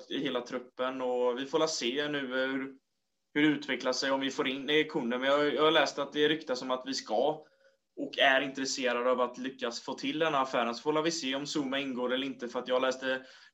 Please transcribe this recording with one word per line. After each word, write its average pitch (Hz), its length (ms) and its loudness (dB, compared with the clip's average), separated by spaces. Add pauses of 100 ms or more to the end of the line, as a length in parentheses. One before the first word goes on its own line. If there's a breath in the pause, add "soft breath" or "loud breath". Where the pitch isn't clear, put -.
hela 131 320 -2
truppen, 127 600 -6
och 123 380 0
vi 135 60 -6
får 156 140 0
la 156 80 4
se 143 400 -2
nu, 131 360 -2
eh, 131 60 0
hur, 135 260 -4 (580)
hur 147 80 2
det 156 60 6
utvecklar 131 460 0
sig 135 180 0
om 135 80 2
vi 135 120 -2
får 135 160 -2
in, 135 220 -4
eh, 151 160 4
Kunde. 127 320 -2
Men 135 120 0
jag, 143 240 4
jag 139 100 2
har 156 80 6
läst 147 280 4
att 139 140 -6
det 147 160 4
ryktas 131 320 -2
om 131 100 -4
att 127 140 0
vi 135 80 -4
ska 131 520 0 (500 soft breath)
och - 240 -6
är 135 220 6
intresserade 127 720 0
av 123 100 2
att 123 160 0
lyckas 123 440 -6
få - 120 -8
till 143 260 -4
den 160 140 2
här 135 80 4
affären. 117 340 0
Så 120 60 -10
får 151 200 2
vi 165 100 0
se 135 240 -4
om 143 100 -4
Zuma 139 340 -2
ingår 127 340 -2
eller 135 140 -2
inte, 123 200 -8
för 127 120 -6
att 123 80 -6
jag 127 140 2
läste 131 400 0 (320 loud breath)